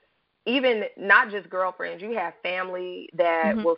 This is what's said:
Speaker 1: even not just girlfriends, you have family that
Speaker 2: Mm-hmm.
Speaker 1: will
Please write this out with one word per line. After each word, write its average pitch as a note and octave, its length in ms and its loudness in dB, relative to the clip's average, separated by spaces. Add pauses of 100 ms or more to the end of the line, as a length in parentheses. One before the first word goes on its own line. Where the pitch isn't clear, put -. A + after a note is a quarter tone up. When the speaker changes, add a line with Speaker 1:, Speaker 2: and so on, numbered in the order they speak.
(460)
Speaker 1:
even A#3+ 380 2 (120)
not G#3 340 4
just F#3 200 -8
girlfriends, F3+ 520 -4
you A3+ 140 -8
have E3+ 160 -4 (100)
family F3+ 720 -6
that E3+ 400 2
Speaker 2:
Mm-hmm. A3 80 -2
Speaker 1:
will E3 160 2